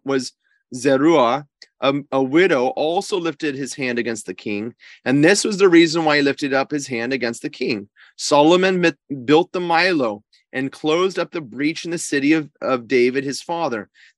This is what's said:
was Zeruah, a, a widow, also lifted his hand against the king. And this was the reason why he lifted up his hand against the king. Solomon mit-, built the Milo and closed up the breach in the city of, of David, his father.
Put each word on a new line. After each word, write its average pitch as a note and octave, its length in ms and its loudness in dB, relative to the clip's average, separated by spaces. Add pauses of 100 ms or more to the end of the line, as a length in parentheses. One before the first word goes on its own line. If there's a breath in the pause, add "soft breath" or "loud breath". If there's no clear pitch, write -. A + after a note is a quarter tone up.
was C3+ 260 -2 (420)
Zeruah, C3+ 720 2 (360 loud breath)
a, C#3 120 2 (200)
a C3+ 100 2
widow, C#3 440 2
also E3+ 520 -2
lifted D#3 360 -4
his C3+ 180 -8
hand B2 260 -4
against A2+ 260 -6
the F#2 80 -10
king. G#2+ 400 -8 (300 loud breath)
And C#3+ 200 2
this G3 200 4
was G#3+ 140 -2
the G3 120 6
reason E3 360 4
why D3+ 100 2
he D3 60 2
lifted C#3 320 -2
up C3+ 180 0
his C#3+ 160 -6
hand A#2+ 240 -4
against B2 300 -4
the D3+ 80 -8
king. A#2 400 -6 (260 soft breath)
Solomon F3+ 640 4
mit-, E3+ 180 2 (280)
built D3+ 260 2
the F#3 80 -4
Milo E3 640 -2 (280 soft breath)
and C3 200 -6
closed F3 480 -2
up E3+ 120 -6
the F3 100 -8
breach C#3+ 420 -6
in E3 80 -8
the E3+ 60 -6
city C#3+ 340 -2
of, D#3 180 0 (120)
of A#2+ 260 -4
David, B2+ 380 0
his C3+ 160 -8
father. C#3+ 480 -6 (280 soft breath)